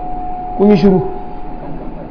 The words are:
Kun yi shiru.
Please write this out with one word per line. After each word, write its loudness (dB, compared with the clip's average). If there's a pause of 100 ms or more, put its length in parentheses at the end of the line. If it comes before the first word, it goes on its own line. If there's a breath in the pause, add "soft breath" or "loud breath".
(580)
Kun 6
yi 6
shiru. 6 (1080)